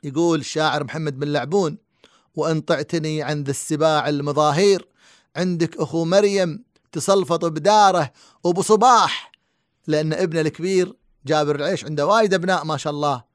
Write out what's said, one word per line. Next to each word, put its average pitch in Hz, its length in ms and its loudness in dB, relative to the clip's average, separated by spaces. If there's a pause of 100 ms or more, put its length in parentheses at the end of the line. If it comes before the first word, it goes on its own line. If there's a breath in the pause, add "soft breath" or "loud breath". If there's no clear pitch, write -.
يقول 156 380 0
الشاعر 147 440 -2
محمد 147 340 -8
بن 147 140 -4
لعبون: 147 460 -2 (560 soft breath)
"وأن 156 260 -2
طعتني 156 640 -4
عن 147 200 -4
ذي 139 80 -6
السباع 151 580 0
المظاهير، 151 800 2 (480 soft breath)
عندك 170 400 -2
أخو 165 280 -2
مريم 190 600 0 (280)
تسلفط 175 520 0
بداره 175 680 4 (320 soft breath)
وأبو 175 180 0
صباح"، 220 680 4 (540)
لأن 156 260 0
ابنه 165 280 -2
الكبير 180 560 -2 (300)
جابر 147 300 0
العيش 151 280 -4
عنده 147 220 -4
وايد 208 280 4
أبناء 180 300 -2
ما 156 120 -4
شاء 147 160 -6
الله 143 320 -4 (100)